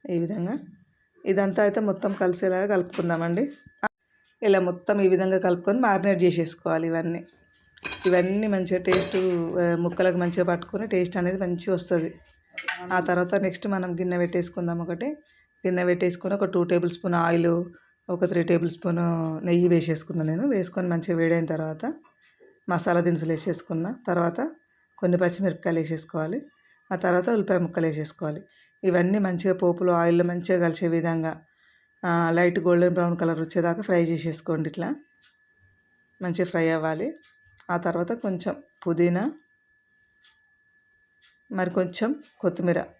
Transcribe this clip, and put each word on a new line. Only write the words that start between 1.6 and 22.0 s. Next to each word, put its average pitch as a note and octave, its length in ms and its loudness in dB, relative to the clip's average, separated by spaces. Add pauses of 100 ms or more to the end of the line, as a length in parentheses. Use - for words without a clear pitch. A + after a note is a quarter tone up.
అయితే G3+ 160 2
మొత్తం G3 340 -2
కలిసేలాగా F#3 540 0
కలుపుకుందామండి. F3 840 0 (920)
ఇలా G3 160 6
మొత్తం F3+ 420 0
ఈ F#3+ 60 6
విధంగా F#3 320 4
కలుపుకొని F#3 400 2
మ్యారినేట్ F#3+ 440 4
చేసేసుకోవాలి E3 640 0
ఇవన్నీ. E3 380 -2 (800)
ఇవన్నీ F#3+ 420 2
మంచిగా F#3 320 0
టేస్ట్, F#3 380 0 (420)
ఆ, F3 160 2
ముక్కలకు F3 420 0
మంచిగా F3 280 0
పట్టుకొని F#3 420 -4
టేస్ట్ F3+ 300 0
అనేది F3+ 200 0
మంచిగా F3+ 360 -2
వస్తది. E3+ 460 -2 (720)
ఆ F#3 80 2
తర్వాత F3+ 360 0
నెక్స్ట్ F#3+ 320 -2
మనం F3+ 320 -2
గిన్నె F3+ 180 -2
పెట్టేసుకుందాం F3 640 -2
ఒకటి. E3+ 260 -6 (600)
గిన్నె F3+ 200 0
పెట్టేసుకొని F3+ 480 0
ఒక G3 120 0
టూ F3+ 180 0
టేబుల్ F3 280 2
స్పూన్ F3 220 -4
ఆయిల్, E3+ 520 2 (440)
ఒక F3+ 160 0
త్రీ F3 180 0
టేబుల్ E3+ 260 2
స్పూన్ E3+ 340 -2 (420)
నెయ్యి F3 220 4
వేసేసుకున్నా E3 560 0
నేను. E3+ 240 -2
వేసుకొని F#3 400 -2
మంచిగా E3+ 300 -2
వేడైన E3 280 2
తర్వాత D#3 480 -4 (760)